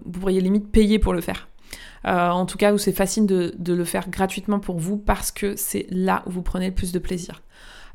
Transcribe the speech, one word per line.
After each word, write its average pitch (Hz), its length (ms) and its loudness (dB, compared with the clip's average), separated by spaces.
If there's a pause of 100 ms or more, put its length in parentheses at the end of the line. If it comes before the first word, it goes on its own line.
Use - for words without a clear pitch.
vous 175 160 -10
pourriez 190 220 2
limite 202 280 2
payer 214 300 6
pour 185 140 2
le 170 80 -2
faire. - 260 -8 (580)
Euh, 175 240 2
en 180 160 2
tout - 120 -6
cas, 208 160 6
où 208 40 4
c'est 202 160 2
facile 196 320 2
de, 185 340 2
de 175 140 0
le 175 100 2
faire 185 260 -4
gratuitement 190 500 0
pour 185 200 -4
vous 180 160 -2
parce 208 360 -4
que 202 260 -4
c'est - 320 -4
là 185 360 0
où 190 60 -8
vous 180 100 -6
prenez 185 280 -2
le 190 40 -8
plus 185 200 -2
de 180 60 0
plaisir. 175 420 -8 (540)